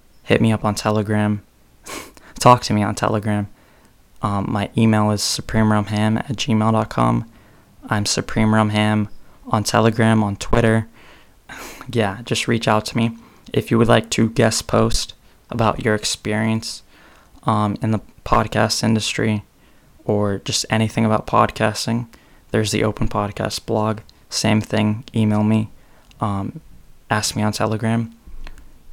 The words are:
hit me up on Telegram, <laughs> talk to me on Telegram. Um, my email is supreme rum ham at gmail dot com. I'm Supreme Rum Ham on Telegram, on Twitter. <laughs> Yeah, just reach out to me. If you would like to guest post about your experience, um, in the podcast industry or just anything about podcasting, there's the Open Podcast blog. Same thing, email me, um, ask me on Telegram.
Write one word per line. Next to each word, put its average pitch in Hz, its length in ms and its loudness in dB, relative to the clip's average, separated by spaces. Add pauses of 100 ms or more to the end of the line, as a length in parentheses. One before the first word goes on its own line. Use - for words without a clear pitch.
(240)
hit 107 160 2
me 113 100 4
up 110 140 -2
on 107 100 0
Telegram, 107 680 0 (500)
<laughs> - 480 -18
talk 123 220 8
to - 100 -4
me 104 100 2
on 107 120 -2
Telegram. 104 520 -2 (720)
Um, 101 280 -2
my 104 280 -4
email 107 340 4
is 104 120 -2
supreme - 480 0
rum 104 160 0
ham 107 300 0
at 110 200 -4
gmail 110 360 0
dot 113 160 0
com. 117 380 0 (640)
I'm 107 180 -2
Supreme - 480 0
Rum 110 160 4
Ham 107 380 0 (400)
on 110 160 0
Telegram, 110 580 4
on 101 140 -2
Twitter. 113 520 2 (600)
<laughs> - 80 -18 (340)
Yeah, 107 320 -2
just - 240 -4
reach 117 220 0
out 107 180 2
to - 100 -8
me. 117 220 0 (340)
If - 180 -2
you 117 80 4
would 113 100 6
like 113 220 4
to 113 200 2
guest 113 380 0
post 113 460 0 (360)
about 113 340 0
your 107 120 2
experience, 110 840 -4 (600)
um, 107 400 0
in 110 80 0
the 107 100 0 (240)
podcast 110 600 0
industry 110 580 0 (600)
or 104 400 0
just - 260 -4
anything 110 340 0
about 110 220 0
podcasting, 113 800 -2 (460)
there's 107 180 0
the 107 140 0
Open - 240 -2
Podcast 104 580 -4
blog. 107 340 -2 (300)
Same 107 300 2
thing, 107 420 -2 (120)
email 107 280 2
me, 107 260 2 (520)
um, 101 400 -4 (500)
ask 107 240 -2
me 107 80 -2
on 107 100 0
Telegram. 113 600 -2 (800)